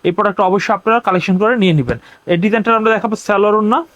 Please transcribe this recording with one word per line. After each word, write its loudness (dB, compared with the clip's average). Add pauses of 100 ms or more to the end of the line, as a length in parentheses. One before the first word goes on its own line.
এই 2
প্রোডাক্ট -2 (100)
অবশ্যই 0
আপনারা 0 (100)
কালেকশন 0
করে 2
নিয়ে 2
নেবেন। -2 (340)
এই 2
ডিজাইনটা 0 (100)
আমরা 2
দেখাবো -4 (120)
সালোয়ার 2
ওড়না 0 (160)